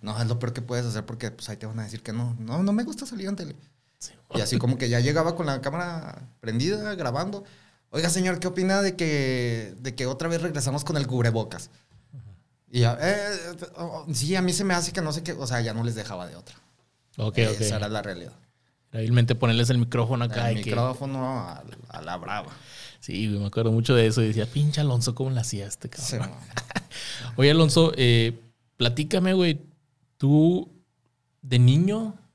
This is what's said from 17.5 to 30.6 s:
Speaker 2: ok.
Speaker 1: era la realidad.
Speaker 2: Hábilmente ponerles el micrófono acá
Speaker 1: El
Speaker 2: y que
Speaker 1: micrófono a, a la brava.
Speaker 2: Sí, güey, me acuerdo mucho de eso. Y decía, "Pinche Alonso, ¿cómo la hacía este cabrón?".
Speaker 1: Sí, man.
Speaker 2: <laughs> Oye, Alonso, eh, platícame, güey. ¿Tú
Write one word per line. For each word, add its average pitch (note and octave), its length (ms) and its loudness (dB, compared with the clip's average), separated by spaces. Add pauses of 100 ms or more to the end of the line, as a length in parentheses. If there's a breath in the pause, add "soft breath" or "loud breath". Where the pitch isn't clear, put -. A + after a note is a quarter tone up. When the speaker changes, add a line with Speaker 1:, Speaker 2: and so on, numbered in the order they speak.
Speaker 2:
ok. G#2 60 -2
Speaker 1:
era G#2 80 -4
la G#2+ 120 -4
realidad. F2+ 320 -10 (600)
Speaker 2:
Hábilmente A#2 420 4
ponerles A#2 340 2
el B2+ 100 4
micrófono A#2+ 460 0
acá A#2 240 -2
Speaker 1:
El G#2+ 100 -2
Speaker 2:
y G#2 40 -6
que A2 60 -6
Speaker 1:
micrófono B2+ 680 -2
a, F2 220 -12 (280)
a D#2+ 120 -14
la E2 160 -8
brava. F#2 340 -8 (480 loud breath)
Speaker 2:
Sí, G#2 280 -4
güey, G2+ 120 -2
me G2+ 80 -2
acuerdo A2+ 240 0
mucho A#2 240 2
de A2+ 120 8
eso. A2 140 2
Y A2 60 4
decía, G#2+ 180 0
"Pinche D3 360 0
Alonso, B2 340 0
¿cómo C3+ 140 -4
la B2+ 120 -2
hacía G2+ 260 -6
este - 220 -12
cabrón?". - 200 -10
Speaker 1:
Sí, A#2+ 100 -4
man. F#2 120 -6
Speaker 2:
<laughs> - 1080 -10
Oye, C#3 140 8
Alonso, E3 440 6
eh, A#2 440 4 (380)
platícame, D3+ 560 2
güey. E3+ 280 4 (560)
¿Tú D#3 540 4 (680)